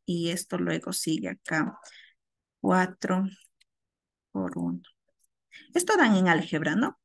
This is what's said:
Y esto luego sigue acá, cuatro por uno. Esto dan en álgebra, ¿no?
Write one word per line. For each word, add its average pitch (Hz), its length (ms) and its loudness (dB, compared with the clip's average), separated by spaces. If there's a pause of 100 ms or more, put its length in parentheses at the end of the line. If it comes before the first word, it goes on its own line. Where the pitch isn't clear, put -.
Y 170 240 -2
esto 180 260 -6
luego 175 360 -4
sigue 160 360 -4
acá, - 500 -4 (840)
cuatro 185 640 0 (1080)
por 90 240 -6
uno. 85 260 -6 (920)
Esto 359 220 2
dan 233 200 6
en 185 120 4
álgebra, 156 480 0
¿no? 247 280 -2